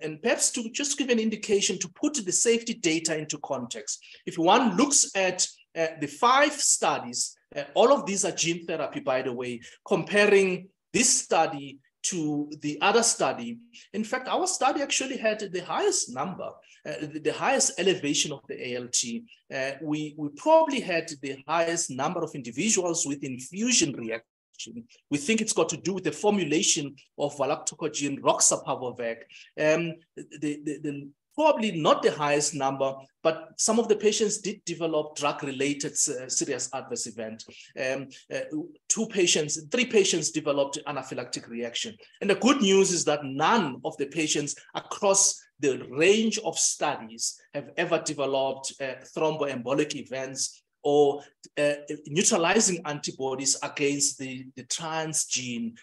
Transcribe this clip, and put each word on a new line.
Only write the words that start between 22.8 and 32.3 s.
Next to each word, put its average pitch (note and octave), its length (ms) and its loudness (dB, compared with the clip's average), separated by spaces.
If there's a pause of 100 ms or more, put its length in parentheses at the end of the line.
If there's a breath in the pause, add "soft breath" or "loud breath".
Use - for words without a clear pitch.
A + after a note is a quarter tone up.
with C#3+ 200 -6
infusion F3+ 680 -2
reaction. - 920 -12 (240 soft breath)
We C#3+ 80 0
think A3 240 2
it's G#3+ 100 -2
got E3 180 2
to D#3+ 80 -4
do F3+ 160 -2
with F#3 120 -4
the D3+ 80 -2
formulation E3+ 800 2 (240 soft breath)
of C#3+ 160 -2
valoctocogene C#3+ 840 -4
roxaparvovec. B2 960 0 (420 loud breath)
Um, D#3+ 360 2 (200)
the, D3+ 480 -8
the, D3 180 -6
the C#3+ 280 -8 (280)
probably C#4 340 4
not E3 300 4
the G#3 100 4
highest D3 440 0